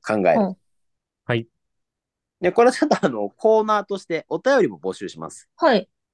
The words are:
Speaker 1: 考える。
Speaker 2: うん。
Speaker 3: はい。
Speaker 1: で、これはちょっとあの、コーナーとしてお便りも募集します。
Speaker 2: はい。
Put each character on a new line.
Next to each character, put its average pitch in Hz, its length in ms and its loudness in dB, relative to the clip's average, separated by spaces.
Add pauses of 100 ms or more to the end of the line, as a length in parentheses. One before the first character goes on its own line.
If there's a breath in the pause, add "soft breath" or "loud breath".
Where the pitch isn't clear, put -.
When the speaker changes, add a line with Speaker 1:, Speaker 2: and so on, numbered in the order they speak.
Speaker 1:
考 110 100 -4 (140)
え - 60 6
る。 220 60 2
Speaker 2:
う - 80 2
ん。 190 80 -10 (680)
Speaker 3:
は 123 120 -4
い。 117 100 -6 (920)
Speaker 1:
で、 180 100 0
こ 233 140 4
れ 247 60 6
は - 20 4
ち - 100 -8
ょ 302 40 2
っ - 20 0
と - 180 2
あ - 20 0
の、 104 220 -6
コ 220 300 2
ー 214 40 0
ナ 214 180 0
ー - 40 -20
と 196 120 -8
し - 60 -18
て 160 240 -6
お 165 120 -4
便 262 220 2
り 143 60 0
も 87 120 -14
募 92 120 -6
集 90 160 -12
し 80 120 -16
ま 80 100 -12
す。 - 260 -20
Speaker 2:
は 277 200 2
い。 185 120 -6 (240)